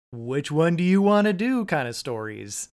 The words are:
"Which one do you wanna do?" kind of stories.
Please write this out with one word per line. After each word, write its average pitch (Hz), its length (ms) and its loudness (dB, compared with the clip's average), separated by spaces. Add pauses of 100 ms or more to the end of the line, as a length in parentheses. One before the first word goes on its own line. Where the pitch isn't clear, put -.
(120)
"Which 123 380 -6
one 165 240 2
do 170 80 0
you 185 180 4
wanna 208 320 4
do?" 233 320 0
kind 147 220 -2
of 120 80 -6
stories. 107 800 -8